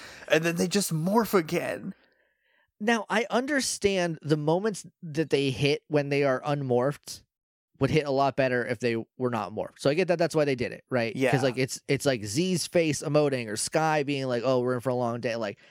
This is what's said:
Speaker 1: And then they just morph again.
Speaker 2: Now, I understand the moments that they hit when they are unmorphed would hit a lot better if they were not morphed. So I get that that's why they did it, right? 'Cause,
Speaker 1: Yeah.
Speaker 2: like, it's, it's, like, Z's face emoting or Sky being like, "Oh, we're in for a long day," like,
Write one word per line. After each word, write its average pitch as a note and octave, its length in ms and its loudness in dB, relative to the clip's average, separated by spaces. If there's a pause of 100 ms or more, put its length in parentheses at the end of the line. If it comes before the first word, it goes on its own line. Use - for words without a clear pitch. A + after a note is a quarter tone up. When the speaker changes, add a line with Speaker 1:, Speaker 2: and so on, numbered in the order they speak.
(280)
Speaker 1:
And D#3+ 160 4
then E3+ 120 0
they F#3 120 0
just F#3 260 0
morph G3 400 0
again. E3+ 580 -2 (840)
Speaker 2:
Now, A3 320 0
I A3 200 0
understand G3+ 920 0
the D#3 160 2
moments F3 480 0 (160)
that D#3 280 -4
they C#3 200 2
hit C#3 380 2
when D3 200 2
they C#3+ 140 2
are C3 200 2
unmorphed C#3 800 0 (580)
would C3+ 100 2
hit D3 160 2
a C#3+ 40 -2
lot C3+ 260 2
better B2+ 300 2
if A#2+ 120 -4
they A#2+ 160 0 (240)
were B2 120 0
not G#2+ 220 -4
morphed. - 280 -8
So C#3 100 2
I D3 40 2
get E3+ 140 0
that E3+ 100 2
that's D#3+ 160 0
why D#3 100 4
they C#3 100 0
did B2 180 -4
it, - 180 -16
right? A#2 240 0
'Cause, C3 80 -4
Speaker 1:
Yeah. B2+ 200 4
Speaker 2:
like, B2 160 0
it's, B2 300 -2
it's, C#3 180 0
like, B2 180 0
Z's E3 420 -2
face D#3+ 360 0
emoting C#3+ 460 2
or G#2+ 80 -6
Sky D#3 460 0
being C3+ 240 -2
like, A#2+ 200 0
"Oh, C3 140 4
we're B2+ 140 0
in A#2+ 60 -4
for C3 100 -2
a B2 40 0
long A#2+ 260 -2
day," A#2+ 160 -2
like, G#2+ 220 -6 (120)